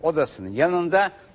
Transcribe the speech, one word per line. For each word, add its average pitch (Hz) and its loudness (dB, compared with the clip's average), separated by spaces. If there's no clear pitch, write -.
odasının 135 -2
yanında 175 2